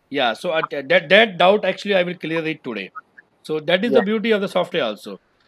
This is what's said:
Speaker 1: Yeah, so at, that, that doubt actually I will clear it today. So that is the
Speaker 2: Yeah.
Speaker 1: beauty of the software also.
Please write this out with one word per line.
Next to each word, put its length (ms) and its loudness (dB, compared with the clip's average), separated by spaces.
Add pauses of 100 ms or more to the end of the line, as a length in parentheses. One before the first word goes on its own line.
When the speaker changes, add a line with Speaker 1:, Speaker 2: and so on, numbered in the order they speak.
Speaker 1:
Yeah, 240 0
so 200 -6
at, 180 -2
that, 380 0
that 280 4
doubt 280 4
actually 300 -2
I 80 2
will 120 -6 (100)
clear 200 -4
it 180 -6
today. 280 -10 (520)
So 160 -6 (120)
that 140 2
is 60 -2
the 80 4
Speaker 2:
Yeah. 120 2
Speaker 1:
beauty 200 0
of 100 0
the 60 -2
software 360 -2
also. 360 -8 (280)